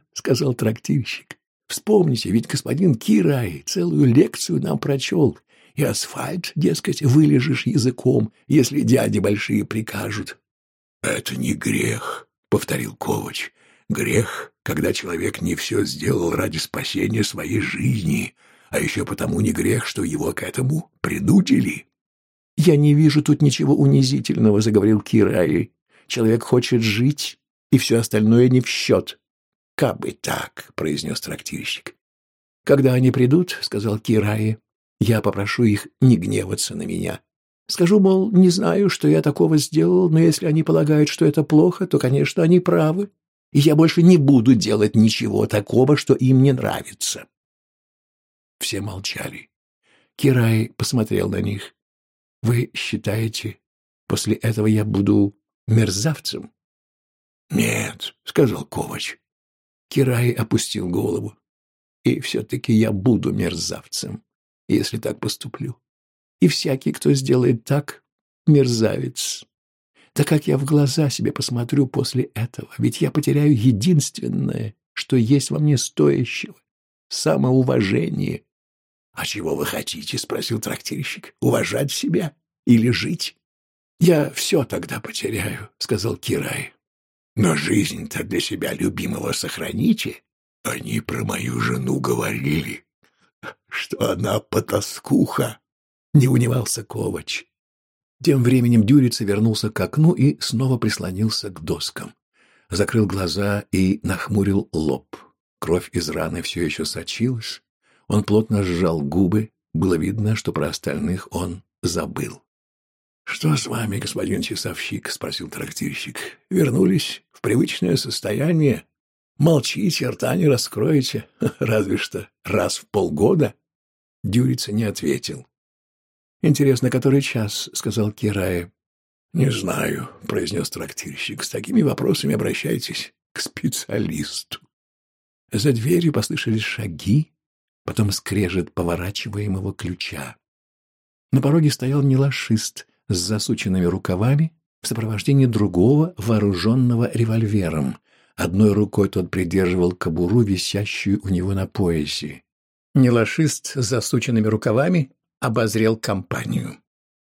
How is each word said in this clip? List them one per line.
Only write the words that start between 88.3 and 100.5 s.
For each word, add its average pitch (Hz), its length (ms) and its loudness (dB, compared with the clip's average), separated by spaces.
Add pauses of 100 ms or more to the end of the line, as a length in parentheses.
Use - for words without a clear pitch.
себя 87 340 -6
любимого - 580 -4
сохраните. - 920 -4 (400)
Они - 380 -6
про 58 220 -8
мою 58 360 -6
жену 64 400 -4
говорили, 64 880 -4 (840)
что - 420 -6
она 95 280 -4
потаскуха", — - 1200 -2 (540)
не 131 140 6
унимался 123 560 0
Ковач. - 640 -8 (800)
Тем 139 200 4
временем 120 400 4
Дюрица 123 400 4
вернулся 107 460 0
к - 100 -6
окну 151 340 2
и - 260 2
снова 131 380 -2